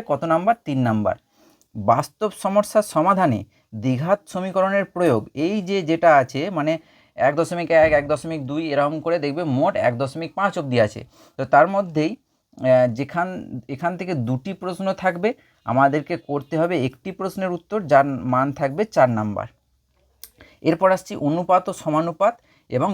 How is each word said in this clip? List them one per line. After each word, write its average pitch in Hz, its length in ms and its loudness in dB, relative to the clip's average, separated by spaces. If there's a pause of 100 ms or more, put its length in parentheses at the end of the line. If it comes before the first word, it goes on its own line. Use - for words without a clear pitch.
কত 143 160 -2
নাম্বার? 180 320 2 (100)
তিন 135 180 -2
নাম্বার। 107 320 2 (600)
বাস্তব 120 540 0 (120)
সমস্যার 208 520 2
সমাধানে 165 460 2 (340)
দ্বিঘাত 131 540 0
সমীকরণের 190 580 0
প্রয়োগ, 160 360 2 (140)
এই 170 260 -2
যে 190 200 -2
যেটা 165 360 2
আছে 135 240 0 (100)
মানে 156 220 -2 (440)
এক 143 180 2
দশমিক 170 360 -2
এক, 160 220 6
এক 147 140 4
দশমিক 160 380 -4
দুই 147 240 -4
এরকম 143 320 0
করে 170 180 0
দেখবে 147 240 -4
মোট 147 340 0
এক 117 200 2
দশমিক 151 380 -6
পাঁচ 190 220 -2
অবধি 135 220 -2
আছে। 110 220 0 (380)
তো 135 60 -4
তার 143 220 6
মধ্যেই, 180 440 -2
আহ, 127 840 0
যেখান, 151 340 -4 (420)
এখান 170 280 -4
থেকে 185 180 -6
দুটি 127 380 -4
প্রশ্ন 185 400 -8
থাকবে, 185 360 -2 (360)
আমাদেরকে 139 520 2
করতে 143 400 -6
হবে 170 180 0 (100)
একটি 131 260 -8
প্রশ্নের 190 400 -6
উত্তর, 190 360 -6
যার 139 180 6 (200)
মান 127 280 0
থাকবে 143 320 -4
চার 135 240 4
নাম্বার। 107 380 -2 (1120)
এরপর 165 300 2
আসছি 185 240 -4
অনুপাত 175 520 0
ও 190 60 -4
সমানুপাত 165 640 -2 (340)
এবং 139 240 0